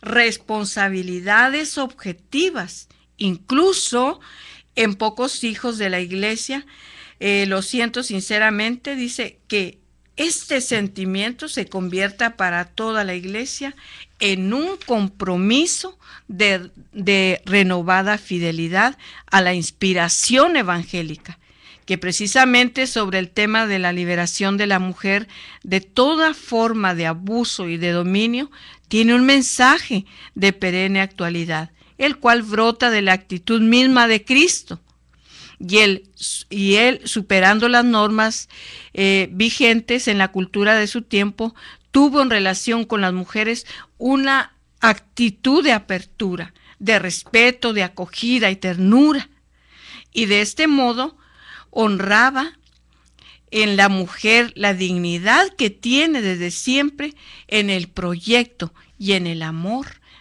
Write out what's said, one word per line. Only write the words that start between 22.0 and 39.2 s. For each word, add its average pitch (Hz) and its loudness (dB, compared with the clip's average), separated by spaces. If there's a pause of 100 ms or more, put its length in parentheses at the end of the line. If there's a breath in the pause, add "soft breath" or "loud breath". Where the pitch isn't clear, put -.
sobre 190 -2
el 180 -6
tema 214 0
de 196 -2
la 180 -2
liberación 180 -2
de 208 -2
la 190 0
mujer 196 -4 (360 loud breath)
de 190 -2
toda 311 0
forma 220 -2
de 165 -2
abuso 190 -4
y 170 -6
de 175 -2
dominio, 208 -2 (360 loud breath)
tiene 226 4
un 247 6
mensaje 262 4 (280 loud breath)
de 196 2
perenne 190 0
actualidad, 170 -6 (260 soft breath)
el 269 -2
cual 240 4
brota 226 2
de 214 2
la 190 4
actitud 190 -2
misma 247 6
de 214 2
Cristo. 269 0 (800 loud breath)
Y 185 0
él, 196 2 (400)
y 196 0
él, 240 2
superando 202 2
las 240 4
normas, 220 0 (440 loud breath)
eh, 196 2